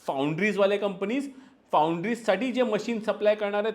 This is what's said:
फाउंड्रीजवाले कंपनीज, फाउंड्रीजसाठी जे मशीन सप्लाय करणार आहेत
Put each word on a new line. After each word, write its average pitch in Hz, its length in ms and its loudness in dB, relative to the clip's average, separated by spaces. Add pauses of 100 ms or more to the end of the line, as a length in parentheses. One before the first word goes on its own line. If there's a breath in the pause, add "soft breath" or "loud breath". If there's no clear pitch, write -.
फाउंड्रीजवाले 190 720 2
कंपनीज, 208 540 -4 (400 loud breath)
फाउंड्रीजसाठी 190 800 0
जे 247 100 2
मशीन 220 380 -2
सप्लाय 208 340 2
करणार 208 300 -2
आहेत 220 100 -2